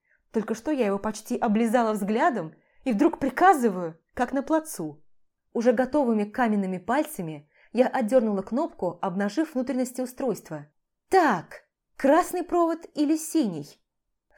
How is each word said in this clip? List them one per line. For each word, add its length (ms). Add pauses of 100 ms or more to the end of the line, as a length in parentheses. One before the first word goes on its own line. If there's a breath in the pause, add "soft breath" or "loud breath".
(320)
Только 220
что 180
я 140
его 120
почти 400
облизала 540
взглядом 640 (280 soft breath)
и 100
вдруг 260
приказываю, 800 (160)
как 180
на 100
плацу. 600 (500)
Уже 200
готовыми 520
каменными 540
пальцами 720 (240 soft breath)
я 140
отдернула 560
кнопку, 580
обнажив 540
внутренности 460
устройства. 640 (420)
«Так, 560 (320)
красный 460
провод 520
или 220
синий?» 640 (580)